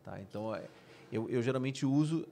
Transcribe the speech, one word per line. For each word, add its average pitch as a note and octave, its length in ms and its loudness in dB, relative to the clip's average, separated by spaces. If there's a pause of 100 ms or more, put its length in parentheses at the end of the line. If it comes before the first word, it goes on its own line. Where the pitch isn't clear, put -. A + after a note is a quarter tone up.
tá? G2 160 -10
Então, G#2 340 -6
é, F2+ 100 -6 (480)
eu, A2 180 -2
eu B2 120 2
geralmente C3 440 0
uso D3+ 460 4